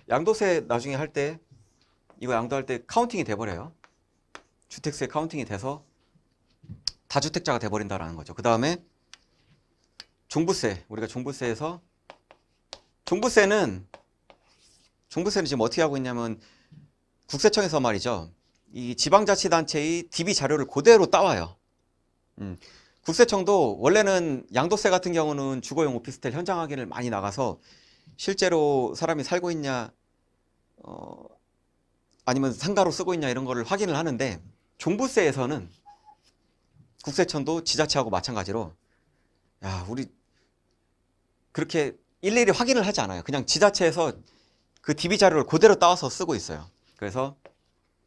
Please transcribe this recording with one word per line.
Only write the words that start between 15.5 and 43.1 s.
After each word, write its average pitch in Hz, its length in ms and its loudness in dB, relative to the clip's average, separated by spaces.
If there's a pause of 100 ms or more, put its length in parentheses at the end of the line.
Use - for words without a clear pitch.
어떻게 123 180 0
하고 147 160 2
있냐면 120 420 -4 (880)
국세청에서 180 520 2
말이죠. 101 500 -2 (420)
이 123 220 -8
지방자치단체의 170 1160 2
디비 170 240 -2
자료를 143 320 0
그대로 190 400 8
따와요. 143 500 2 (840)
음, 95 180 -10 (480)
국세청도 185 760 4
원래는 175 760 2
양도세 185 360 2
같은 180 240 2
경우는 139 480 -2
주거용 139 340 -2
오피스텔 127 360 -8
현장 175 260 -4
확인을 143 260 -6
많이 120 240 -8
나가서 101 500 -2 (600)
실제로 156 760 2
사람이 156 300 -2
살고 175 280 -2
있냐, 135 380 -4 (920)
어, - 420 -18 (1040)
아니면 131 260 0
상가로 180 380 0
쓰고 180 240 -2
있냐 147 160 -2
이런 131 160 -4
거를 120 180 -4
확인을 196 320 -2
하는데 127 460 -4 (340)
종부세에서는 151 920 -2 (1300)
국세청도 160 600 -2
지자체하고 143 460 -2
마찬가지로 98 640 -4 (880)
야, 92 240 -8
우리 123 180 -8 (1500)
그렇게 156 440 -2 (240)
일일이 220 300 4
확인을 240 360 2
하지 196 140 -2
않아요. 95 220 -4